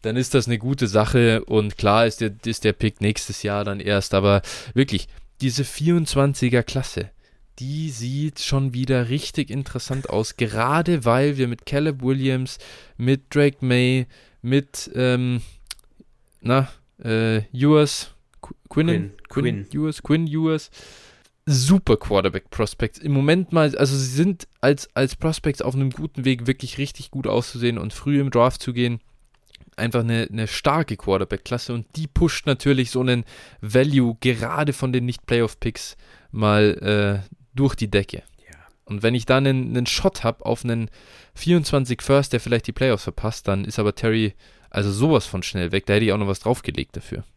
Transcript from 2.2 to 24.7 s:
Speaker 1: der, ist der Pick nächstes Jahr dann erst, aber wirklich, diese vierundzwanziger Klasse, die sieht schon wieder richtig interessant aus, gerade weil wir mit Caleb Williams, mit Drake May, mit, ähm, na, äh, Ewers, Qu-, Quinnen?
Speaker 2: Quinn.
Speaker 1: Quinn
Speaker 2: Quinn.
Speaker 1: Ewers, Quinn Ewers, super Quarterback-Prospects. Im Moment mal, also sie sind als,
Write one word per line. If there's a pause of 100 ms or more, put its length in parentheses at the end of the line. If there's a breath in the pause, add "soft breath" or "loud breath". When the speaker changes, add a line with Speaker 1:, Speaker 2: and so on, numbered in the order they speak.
Speaker 1:
der, (140)
ist
der
Pick
nächstes
Jahr
dann
erst,
aber (320 loud breath)
wirklich, (320 soft breath)
diese
vierundzwanziger
Klasse, (480)
die
sieht
schon
wieder
richtig
interessant
aus,
gerade
weil
wir
mit
Caleb
Williams, (400 loud breath)
mit
Drake
May, (340 soft breath)
mit,
ähm, (1000 loud breath)
na, (340)
äh, (100)
Ewers, (260)
Qu-, (120)
Quinnen? (160)
Speaker 2:
Quinn.
Speaker 1:
Quinn
Speaker 2:
Quinn.
Speaker 1:
Ewers,
Quinn
Ewers, (760 loud breath)
super
Quarterback-Prospects.
Im
Moment
mal,
also
sie
sind (120)
als,